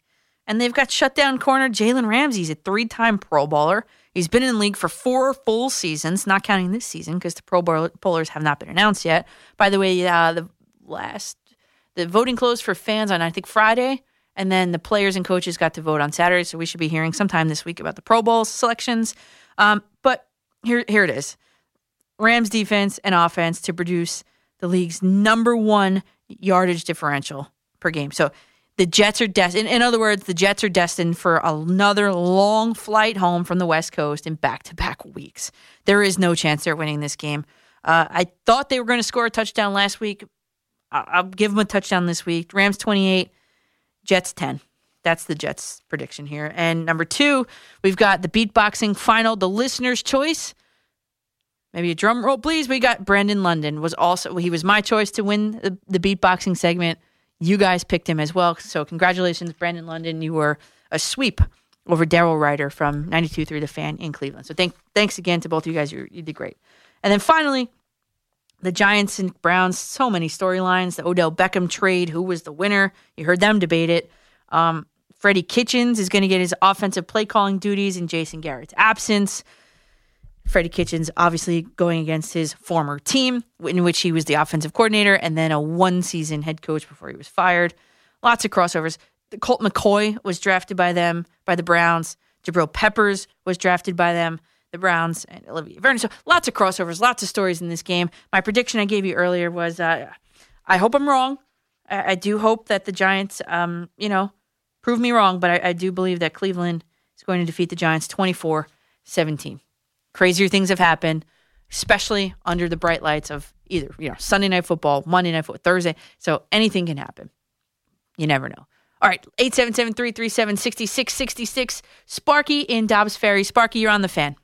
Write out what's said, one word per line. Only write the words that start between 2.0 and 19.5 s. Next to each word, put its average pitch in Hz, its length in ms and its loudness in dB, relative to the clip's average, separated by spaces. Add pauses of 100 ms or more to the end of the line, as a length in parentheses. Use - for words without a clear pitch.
Ramsey. 240 340 2
He's 160 100 -4
a 156 60 -6
three-time 226 600 0
Pro 147 300 2
Bowler. 156 400 2 (260)
He's 175 160 -2
been 240 140 2
in 262 100 0
the 220 80 0
league 202 160 0
for 170 120 -2
four 254 440 0
full 240 380 -2
seasons, 165 560 -4
not 196 160 2
counting 185 300 0
this 233 120 -6
season 160 340 -8
'cause 175 140 -6
the - 120 -18
Pro 180 180 0
Bowl-, 165 260 0 (120)
Bowlers 165 300 -2
have 151 120 -10
not 147 180 0
been 156 80 -16
announced 196 380 2
yet. 165 200 2 (300)
By 202 140 4
the 196 80 2
way, 185 280 2
uh, 170 280 4
the 170 140 -6 (360)
last, - 540 -12 (560)
the 175 120 -4
voting 233 300 2
closed 240 260 0
for 202 120 -2
fans 214 360 -2
on, 175 120 0
I 170 80 0
think, 175 160 -10
Friday, 247 560 2 (340)
and 190 160 -2
then 185 200 2
the 170 60 -2
players 196 380 0
and 180 80 -4
coaches 180 320 -2
got 165 180 0
to 170 60 -12
vote 156 220 0
on 147 100 -2
Saturday, 175 320 2
so 165 140 -10
we 165 80 -6
should 170 140 -10
be 160 80 -2
hearing 160 260 -2
sometime 180 340 0
this 151 160 -4
week 170 160 -10
about 156 160 -8
the - 60 -20
Pro 226 180 4
Bowl 226 240 2
selections. 233 720 -2 (420)